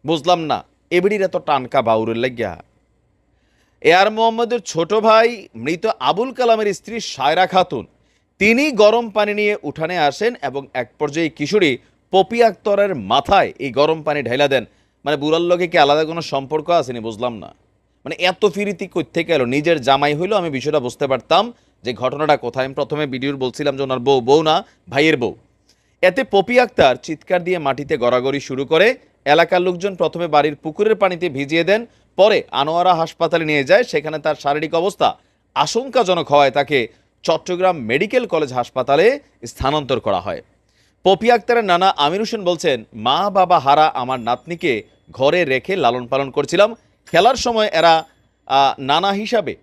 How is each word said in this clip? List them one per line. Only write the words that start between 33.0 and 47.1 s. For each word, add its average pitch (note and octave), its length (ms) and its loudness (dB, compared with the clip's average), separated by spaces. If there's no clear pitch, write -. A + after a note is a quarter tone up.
নিয়ে D3 200 0
যায়। G3+ 200 4
সেখানে D#3 340 -4
তার D3+ 160 -2
শারীরিক D3+ 400 -4
অবস্থা E3 440 0
আশঙ্কাজনক F#3 800 0
হওয়ায় C#3+ 180 6
তাকে C#3 380 -2
চট্টগ্রাম F3+ 540 -2
মেডিকেল F3 500 -2
কলেজ D3+ 260 -4
হাসপাতালে C#3 680 0
স্থানান্তর C3 540 -2
করা G2 200 -2
হয়। F#2 220 -10
পপি G3+ 280 4
আক্তারের A#3+ 340 2
নানা F#3 320 2
আমির D#3 240 0
হোসেন G#3+ 240 -6
বলছেন, D#3 400 -2
"মা C#3+ 360 -2
বাবা F#3 280 2
হারা D3 280 4
আমার B2+ 340 -4
নাতনিকে B2 600 -4
ঘরে D3+ 340 0
রেখে C3 320 -2
লালন B2 300 0
পালন C3+ 240 -2
করছিলাম। F3 440 0